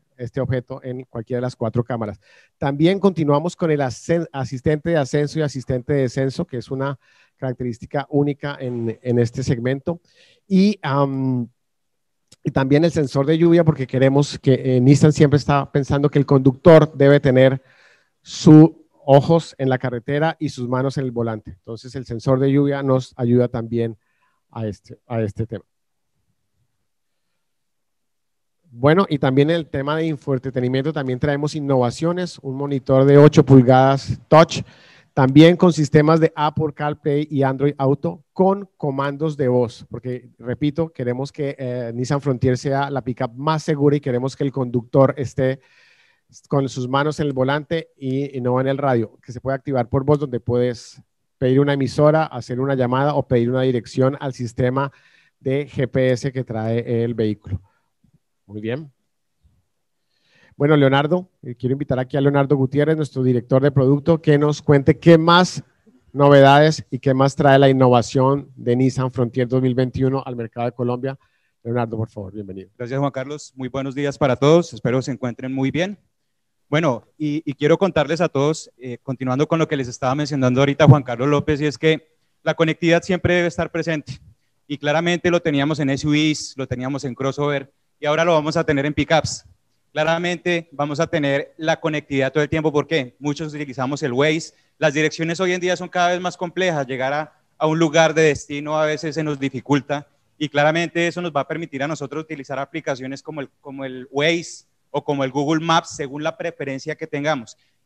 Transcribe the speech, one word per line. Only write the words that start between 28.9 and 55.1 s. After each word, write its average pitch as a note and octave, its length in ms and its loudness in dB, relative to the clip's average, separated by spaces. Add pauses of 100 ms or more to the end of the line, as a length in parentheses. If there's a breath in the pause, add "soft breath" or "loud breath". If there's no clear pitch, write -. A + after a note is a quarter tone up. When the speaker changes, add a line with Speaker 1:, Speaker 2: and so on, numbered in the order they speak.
Speaker 1:
y D3 100 -4
también C#3+ 320 2
el E3+ 160 -2
tema D3 300 -6
de D#3+ 100 -2
infoentretenimiento, C3+ 840 -4
también C3 260 -6
traemos D3 360 -2
innovaciones, D3+ 840 -2
un C3+ 160 -10
monitor C#3 480 2
de C#3+ 140 8
ocho D3 260 8
pulgadas C3 720 6 (100)
touch, D#3+ 340 6 (500 soft breath)
también D3 440 6
con F3 160 4
sistemas D#3 460 2
de D#3+ 160 2
Apple D3+ 400 -2
CarPlay D3+ 560 -4
y C3+ 140 0
Android C3+ 340 -2
Auto C#3+ 540 -2
con F#3+ 440 0
comandos C#3+ 600 -4
de C#3 100 -2
voz, B2 420 -2
porque, A#2+ 420 -12 (100)
repito, D3 480 -6
queremos B2+ 420 -8
que, C#3 260 -8
eh, B2 380 -10
Nissan B2+ 260 -4
Frontier B2+ 380 -2
sea C#3 320 -4
la C#3 100 -6
pickup A#2+ 360 -8
más D3+ 260 -2
segura C#3+ 320 0
y D3 60 0
queremos C3 340 -4
que - 80 -6
el C#3 80 -2
conductor B2 680 0
esté C3+ 440 -4 (880 soft breath)
con C#3 200 0
sus B2 200 -8
manos C#3+ 320 -2
en D3 80 -2
el C#3 40 -4
volante C#3+ 640 -4
y, C3+ 400 -6
y B2+ 40 -8
no B2 200 -2
en C3 60 -2
el C3+ 100 -2
radio, B2+ 460 -2
que - 80 -20
se A#2+ 100 -14
puede C3 140 -6
activar C3 340 -4
por C#3 140 -2
voz, D3 160 2
donde B2+ 220 -6
puedes B2 600 -4 (380)
pedir C3 220 2
una C#3+ 140 2
emisora, D3 500 2
hacer B2 340 -10
una C#3 160 -2
llamada C3 400 0
o C#3 140 -4
pedir A#2+ 220 0
una B2+ 120 -2
dirección C3 560 0
al C#3 160 -8
sistema B2+ 560 -4 (480 soft breath)